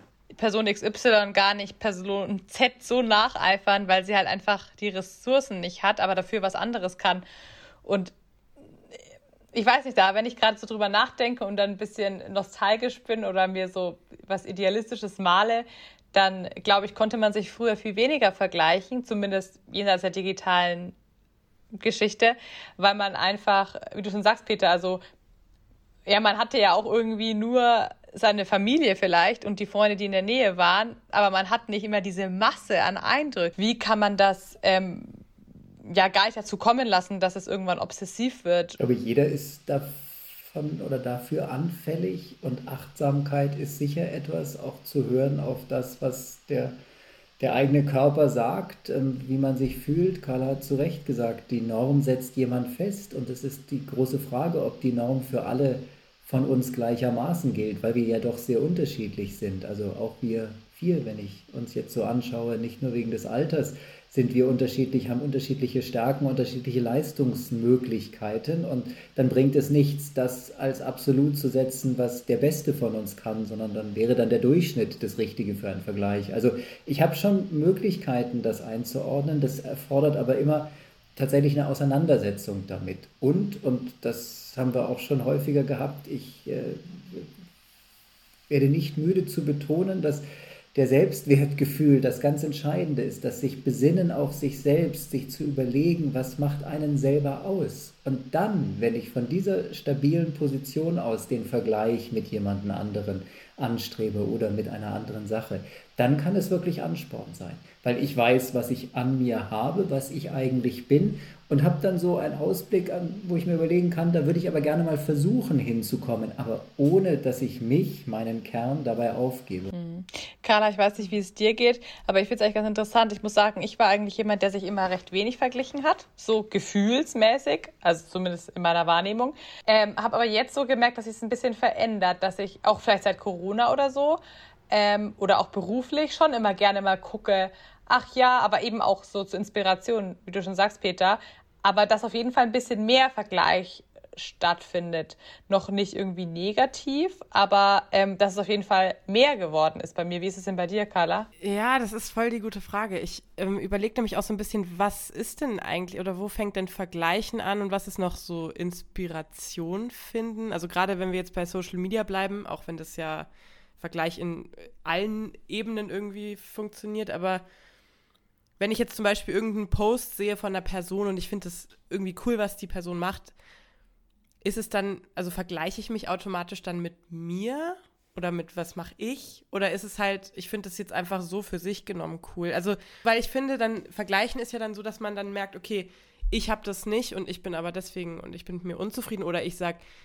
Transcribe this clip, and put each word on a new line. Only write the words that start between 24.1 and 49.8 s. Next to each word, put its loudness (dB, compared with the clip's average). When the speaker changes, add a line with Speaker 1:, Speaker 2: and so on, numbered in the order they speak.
Speaker 1:
schon -4
sagst, 4
Peter, 2
also, 2
ja, 4
man 4
hatte 0
ja 8
auch 4
irgendwie 0
nur 4
seine 4
Familie 2
vielleicht 4
und -4
die -4
Freunde, 4
die -4
in -4
der 2
Nähe 2
waren, 4
aber 4
man 0
hat 0
nicht -4
immer 0
diese -4
Masse 2
an 0
Eindrücken. 0
Wie 0
kann 0
man 2
das, 2
ähm, 2
ja, 6
gar 4
nicht -4
dazu -6
kommen 4
lassen, 0
dass 2
es -10
irgendwann -2
obsessiv -6
wird? 2
Speaker 2:
Ich -18
glaube, 2
jeder 2
ist -4
davon -8
oder -2
dafür -4
anfällig -4
und -6
Achtsamkeit -2
ist -8
sicher -2
etwas, -6
auch -12
zu -2
hören 2
auf -4
das, -4
was -6
der, -2
der 0
eigene 6
Körper 4
sagt, -2
ähm, -2
wie -2
man 2
sich -2
fühlt. 0